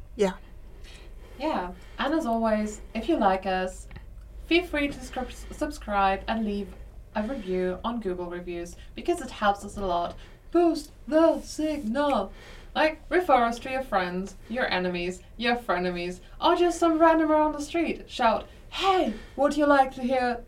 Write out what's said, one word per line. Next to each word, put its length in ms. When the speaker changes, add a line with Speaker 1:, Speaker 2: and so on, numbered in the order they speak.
Speaker 1:
yeah. 180
Speaker 2:
Yeah, 320
and 140
as 140
always, 540
if 140
you 80
like 300
us, 400
feel 200
free 220
to 120
scrub-, 320
subscribe 760
and 160
leave 240
a 80
review 600
on 180
Google 260
Reviews, 500
because 280
it 80
helps 340
us 140
a 80
lot. 300
Boost 400
the 340
signal! 880
Like, 340
refer 360
us 160
to 100
your 120
friends, 540
your 240
enemies, 480
your 200
frenemies, 640
or 140
just 240
some 200
random 340
around 200
the 100
street. 460
Shout, 380
"Hey, 440
would 200
you 100
like 280
to 80
hear 460